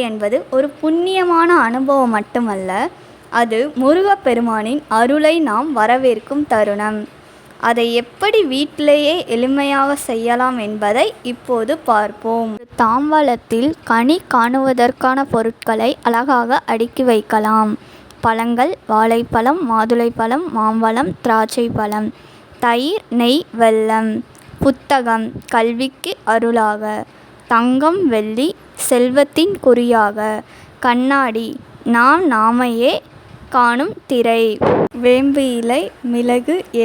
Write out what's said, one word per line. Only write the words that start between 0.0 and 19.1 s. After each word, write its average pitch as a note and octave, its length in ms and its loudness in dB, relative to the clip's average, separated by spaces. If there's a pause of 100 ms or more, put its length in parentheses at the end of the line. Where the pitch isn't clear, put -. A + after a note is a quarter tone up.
என்பது G#3+ 300 -2 (180)
ஒரு C#4 140 0 (100)
புண்ணியமான E4+ 720 0 (180)
அனுபவம் C4 500 0
மட்டுமல்ல, G#3 540 -4 (720)
அது A3+ 180 0 (220)
முருகப்பெருமானின் C4 1000 0 (180)
அருளை D4+ 340 2 (160)
நாம் A#3 280 -2
வரவேற்கும் B3 640 0 (100)
தருணம். G#3+ 460 0 (720)
அதை A#3 160 0 (160)
எப்படி G#4+ 400 -2 (140)
வீட்டிலேயே D4 600 0 (200)
எளிமையாக C#4 600 0 (120)
செய்யலாம் A#3+ 580 -2
என்பதை G#3+ 420 0 (260)
இப்போது A#3+ 440 -4 (140)
பார்ப்போம். A3+ 680 -2
ஒரு A#3+ 100 -20 (140)
தாம்பாளத்தில் C4 880 0 (220)
கனி A#3+ 240 2 (180)
காணுவதற்கான B3+ 1000 0
பொருட்களை A3+ 560 -2 (200)
அழகாக A#3+ 500 0 (140)
அடுக்கி A#3 360 -2
வைக்கலாம். G#3+ 600 0 (540)
பழங்கள், A#3 480 0 (200)
வாழைப்பழம், A3+ 760 0